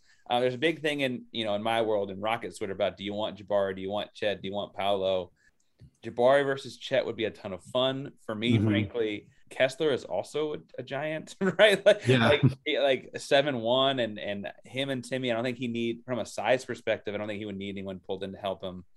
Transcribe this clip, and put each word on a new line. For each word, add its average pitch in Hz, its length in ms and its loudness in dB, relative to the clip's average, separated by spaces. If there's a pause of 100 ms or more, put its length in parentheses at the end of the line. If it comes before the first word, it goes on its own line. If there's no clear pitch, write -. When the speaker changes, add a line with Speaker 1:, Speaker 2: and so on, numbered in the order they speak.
(280)
Speaker 1:
Uh, 123 100 2
there's 127 160 2
a 123 40 -8
big 156 220 0
thing 147 200 -2
in, 123 320 -2
you 113 120 -2
know, 104 100 0
in 104 80 -2
my 113 200 2
world, 104 300 0
in 95 80 -10
Rocket 107 360 -4
Twitter, 98 160 -6
about 92 240 -2
do 95 60 -12
you 101 120 -4
want 101 240 -6
Jabari, 98 360 0
do 95 80 -10
you 95 80 -6
want 104 240 -6
Chet, 98 280 -2
do 95 60 -10
you 98 60 -6
want 101 200 -8
Paolo? 95 580 -2 (720)
Jabari 127 400 4
versus 135 320 -4
Chet - 280 0
would 110 120 -4
be 110 80 -2
a 101 60 -2
ton 101 220 -10
of 92 120 -10
fun 135 480 -2 (120)
for 113 100 -6
me, 113 200 2
Speaker 2:
Mm-hmm. 107 140 4
Speaker 1:
frankly. 104 580 0 (220)
Kessler 147 420 0
is 117 140 -2
also 151 500 -4
a, - 40 -10 (200)
a - 60 -8
giant, 151 540 -8
<laughs> 185 200 2
right? 208 260 8
Like, 202 220 6
Speaker 2:
Yeah. 120 220 6
Speaker 1:
like, 147 140 6 (220)
he, 143 140 0
like, 135 380 2
seven 139 440 2
one, 131 380 2
and, 107 180 -2
and 101 300 -6 (180)
him 135 260 -4
and 127 120 -4
Timme, 131 260 -4
I 117 60 2
don't 113 80 0
think 127 160 -4
he 127 80 -4
need, 117 400 -4
from 123 140 -4
a 98 60 -6
size 123 380 0
perspective, 110 500 -4
I 104 40 -4
don't 107 80 -6
think 104 140 -8
he 107 60 -8
would 98 100 -8
need 101 140 -8
anyone 95 280 -10
pulled 95 240 -8
in 98 100 -6
to 92 60 -14
help 95 240 -6
him. 90 220 -10 (120)